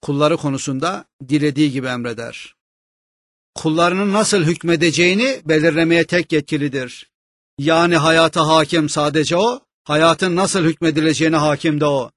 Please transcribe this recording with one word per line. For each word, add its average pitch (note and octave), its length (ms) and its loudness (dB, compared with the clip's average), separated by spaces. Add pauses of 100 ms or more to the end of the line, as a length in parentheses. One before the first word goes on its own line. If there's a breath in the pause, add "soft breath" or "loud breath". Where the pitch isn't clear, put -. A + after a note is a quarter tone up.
Kulları D3+ 360 0
konusunda D3 680 -6 (240)
dilediği D3 420 0
gibi B2+ 160 -6
emreder. A#2 680 -10 (1000)
Kullarının F3 580 0
nasıl G#3 300 0
hükmedeceğini E3+ 1000 0
belirlemeye D#3+ 640 2
tek F3 240 -2
yetkilidir. C#3+ 800 -4 (460)
Yani E3 400 2
hayata D#3+ 500 2
hakim D#3 420 2
sadece D3+ 480 0
o, A#3+ 280 -2 (180)
hayatın E3 520 2
nasıl F#3+ 280 0
hükmedileceğine D#3+ 760 0
hakim D3+ 420 0
de D3+ 60 0
o. C3+ 320 -2